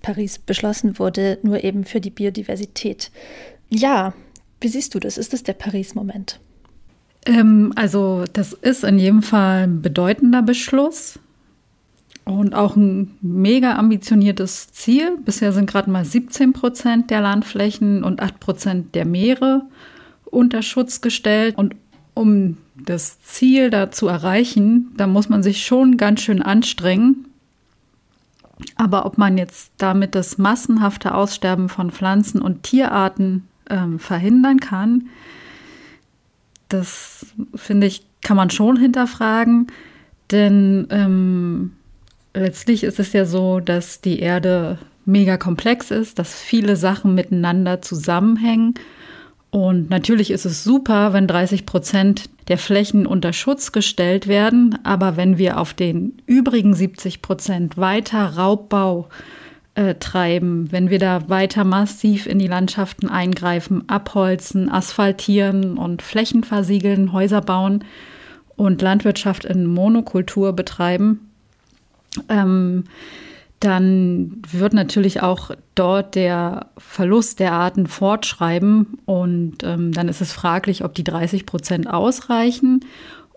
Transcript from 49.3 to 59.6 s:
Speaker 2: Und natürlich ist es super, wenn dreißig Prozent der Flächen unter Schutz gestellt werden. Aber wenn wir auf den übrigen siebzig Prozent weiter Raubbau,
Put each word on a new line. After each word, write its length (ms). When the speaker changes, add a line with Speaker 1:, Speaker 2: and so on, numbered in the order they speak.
Speaker 2:
Und 380
natürlich 420
ist 140
es 180
super, 520
wenn 120
dreißig 380
Prozent 640
der 100
Flächen 480
unter 260
Schutz 400
gestellt 540
werden. 580
Aber 320
wenn 220
wir 200
auf 140
den 540
übrigen 480
siebzig 480
Prozent 560
weiter 580
Raubbau, 720